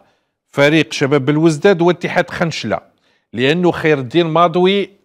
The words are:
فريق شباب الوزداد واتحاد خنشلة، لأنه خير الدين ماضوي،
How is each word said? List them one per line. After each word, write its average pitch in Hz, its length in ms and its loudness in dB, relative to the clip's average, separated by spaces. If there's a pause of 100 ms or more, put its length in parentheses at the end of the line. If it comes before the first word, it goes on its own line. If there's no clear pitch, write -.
(520)
فريق 147 420 2
شباب 139 360 0
الوزداد 160 520 2
واتحاد 175 480 -2
خنشلة، 131 500 -6 (540)
لأنه 156 380 0
خير 156 260 0
الدين 135 280 -2
ماضوي، 175 640 0 (160)